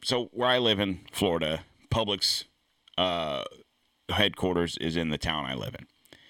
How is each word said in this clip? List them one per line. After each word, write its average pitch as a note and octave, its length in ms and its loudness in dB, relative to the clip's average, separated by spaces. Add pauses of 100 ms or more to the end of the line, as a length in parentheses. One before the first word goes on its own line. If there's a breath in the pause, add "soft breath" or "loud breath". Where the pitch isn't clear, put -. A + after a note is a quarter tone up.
So B2 300 0
where B2 160 2
I B2 80 4
live A2+ 220 4
in G2 220 0 (100)
Florida, E2 500 0 (300)
Publix, G#2 540 0 (520)
uh, E2 460 0 (680)
headquarters F2+ 680 0
is E2 200 -2
in E2 120 0
the D2+ 100 -2
town D2+ 260 -2
I C2 80 -6
live A#1 240 -8
in. - 80 -18 (440 loud breath)